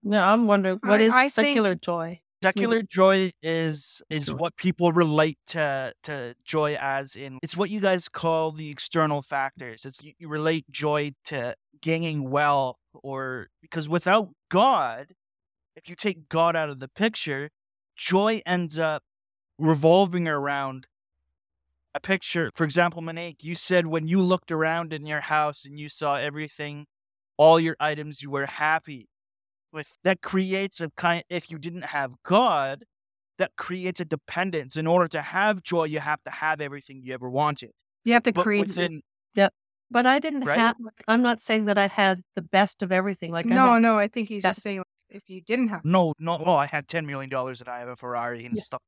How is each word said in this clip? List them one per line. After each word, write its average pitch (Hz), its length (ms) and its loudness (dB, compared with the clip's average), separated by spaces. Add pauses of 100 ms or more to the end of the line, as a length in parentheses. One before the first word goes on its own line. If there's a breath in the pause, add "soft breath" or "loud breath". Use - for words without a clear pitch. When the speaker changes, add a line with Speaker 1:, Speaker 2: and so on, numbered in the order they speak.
Speaker 1:
No, 208 200 2
I'm 220 240 4
wondering, 196 360 2
what 208 180 4
Speaker 2:
I, 220 40 6
Speaker 1:
is 226 100 6
Speaker 2:
I 254 80 6
think 277 100 2
Speaker 1:
secular 226 420 2
joy? 170 460 -6 (200)
Speaker 3:
Secular 214 420 2
joy 190 500 4 (100)
is, 160 580 -4 (100)
is 151 160 -4
Speaker 1:
Sure. 139 100 -6
Speaker 3:
what 160 200 -4
people 175 360 2
relate 156 460 2 (100)
to, 139 440 -4 (120)
to 127 400 -10
joy 151 360 0
as 139 360 -6
in, 131 260 -14
it's 165 140 -8
what 196 120 0
you 208 120 -4
guys 185 280 2
call 160 440 -2
the 151 180 -12
external 151 520 -2
factors. 135 640 -8
It's, 135 200 -16
you, 147 160 -20
you 165 80 -16
relate 156 420 -2
joy 147 420 -2 (140)
to 123 300 -8 (240)
gaining 160 500 -2
wealth 139 460 2 (180)
or, 135 540 -10 (120)
because 160 280 -8
without 185 400 2 (220)
God, 175 580 2 (640)
if - 140 -20
you 175 80 -14
take 180 320 -6
God 165 260 2
out 156 160 -4
of 135 80 -12
the 131 80 -14
picture, 151 640 -4 (460)
joy 208 500 0
ends 170 320 -2
up 156 240 -2 (560)
revolving 165 680 4
around 139 580 -4 (1080)
a - 60 -8
picture. 180 560 -2
For - 80 -2
example, 165 400 0
Monique, 165 400 -12
you 165 140 -10
said 175 320 2
when 160 180 -2
you 190 160 4
looked 180 300 0
around 160 400 -2
in 147 140 -10
your 151 160 -4
house 151 420 -2
and 143 140 -20
you 147 100 -12
saw 147 280 -2
everything, 147 680 -8 (500)
all 160 220 10
your 165 220 0
items, 147 420 -4
you 143 80 -12
were 139 160 -4
happy 151 640 -4 (640)
with. 156 200 -12 (100)
That 185 200 0
creates 190 580 -4
a 160 160 -8
kind, 170 320 0
if 175 220 -8
you 160 80 -12
didn't 170 260 -12
have 135 300 -6 (100)
God, 180 600 2 (540)
that 185 180 -2
creates 180 440 -6
a 175 40 -6
dependence. 160 720 -6
In 160 100 -4
order 175 220 4
to 156 140 -6
have 190 400 0
joy, 170 220 0
you 151 160 -4
have 151 240 -4
to 139 60 -14
have 156 300 -4
everything 139 440 -12
you 127 100 -10
ever 127 160 -10
wanted. 143 400 -2 (340)
Speaker 2:
You 233 100 2
have 233 100 4
to 233 80 2
Speaker 3:
But 180 120 0
Speaker 2:
create 208 180 2
it. 208 60 -2
Speaker 3:
within 170 320 -4 (340)
Speaker 1:
Yep. 196 180 4 (380)
But 240 160 2
I 269 120 6
didn't 294 260 -4
Speaker 3:
Right? 147 140 2
Speaker 1:
have, 233 180 2 (300)
I'm 226 160 4
not 240 200 2
saying 220 240 0
that 208 120 2
I 202 100 4
had 190 340 2 (120)
the 185 80 -8
best 196 400 2
of 185 100 -2
everything. 185 380 -2
Like, 165 160 -4
I 233 80 2
Speaker 2:
No, 254 200 8
Speaker 1:
had 226 80 6
Speaker 2:
no, 226 160 4
I 208 100 0
think 214 200 -6
he's 208 140 -8
Speaker 1:
that 185 140 4
Speaker 2:
just - 60 -14
saying, 196 160 -6
like, 185 80 -10 (240)
if - 200 -20
you 185 100 -14
didn't 233 280 -2
have 190 160 -8
Speaker 3:
No, 170 340 4
no, 165 260 -4
oh, 175 120 4
I 143 100 2
had 143 220 -6
ten 160 180 -4
million 135 240 -10
dollars 131 300 -6
and 123 80 -16
I 123 120 -12
have 120 80 -12
a 123 80 -12
Ferrari 120 480 -6
and 117 120 -6
Speaker 1:
Yeah. 202 60 -6
Speaker 3:
stuff. - 260 -12